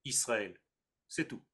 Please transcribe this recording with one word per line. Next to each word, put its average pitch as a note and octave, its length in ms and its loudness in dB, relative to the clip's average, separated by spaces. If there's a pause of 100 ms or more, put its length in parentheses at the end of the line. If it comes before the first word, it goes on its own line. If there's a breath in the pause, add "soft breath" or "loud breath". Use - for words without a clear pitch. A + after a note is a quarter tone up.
Israël. A2 480 2 (560)
C'est D#3+ 180 -2
tout. - 160 -10 (100)